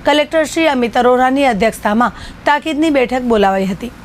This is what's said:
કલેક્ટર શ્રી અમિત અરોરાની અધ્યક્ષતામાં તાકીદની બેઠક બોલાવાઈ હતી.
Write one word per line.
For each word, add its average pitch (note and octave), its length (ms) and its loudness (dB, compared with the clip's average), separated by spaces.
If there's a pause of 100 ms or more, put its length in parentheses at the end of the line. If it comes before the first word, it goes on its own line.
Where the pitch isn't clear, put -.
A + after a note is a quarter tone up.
કલેક્ટર D4 400 0
શ્રી D#4+ 220 -2
અમિત B3 320 0
અરોરાની B3+ 460 2
અધ્યક્ષતામાં G#3+ 680 0 (340)
તાકીદની D4+ 440 0
બેઠક B3+ 320 0
બોલાવાઈ G3 440 0
હતી. G3+ 240 -8 (140)